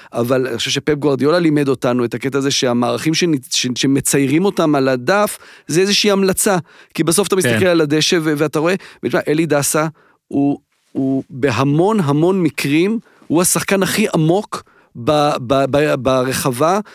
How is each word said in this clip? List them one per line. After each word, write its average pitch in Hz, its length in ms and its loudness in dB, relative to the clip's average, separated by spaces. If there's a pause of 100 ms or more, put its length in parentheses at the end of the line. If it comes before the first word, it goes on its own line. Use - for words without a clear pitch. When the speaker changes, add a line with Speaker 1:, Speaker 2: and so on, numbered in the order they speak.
(140)
Speaker 1:
אבל 127 340 0
אני 117 100 -6
חושב 127 140 -6
שפפ 139 220 -2
גוארדיולה 143 460 0
לימד 147 280 2
אותנו 123 380 0
את 117 80 -6
הקטע 127 240 -4
הזה 139 140 0
שהמערכים 123 600 0
שנ-, 165 200 0 (180)
ש-, - 240 -2
שמציירים 139 680 0
אותם 170 300 0
על 131 120 0
הדף, 156 500 0 (300)
זה 165 140 0
איזושהי 202 300 0
המלצה, 190 460 0 (360)
כי 160 100 -2
בסוף 170 240 0
אתה 196 80 -2
Speaker 2:
כן. 190 40 2
Speaker 1:
מסתכל 127 280 2
על 170 140 4
הדשא, 156 400 0
ו-, 156 160 0
ואתה 151 220 -2
רואה, 170 160 0 (280)
ותשמע, 123 240 -2
אלי 151 180 0
דסה, 147 420 0 (400)
הוא, 143 320 -2 (320)
הוא 135 380 -2
בהמון, 143 680 0
המון 165 440 2
מקרים, 165 560 0 (280)
הוא 156 140 2
השחקן 185 420 0
הכי 196 300 0
עמוק 170 500 0 (320)
ב-, 147 360 0 (160)
ב-, 135 240 2
ב-, 147 240 2
ברחבה 131 840 0 (160)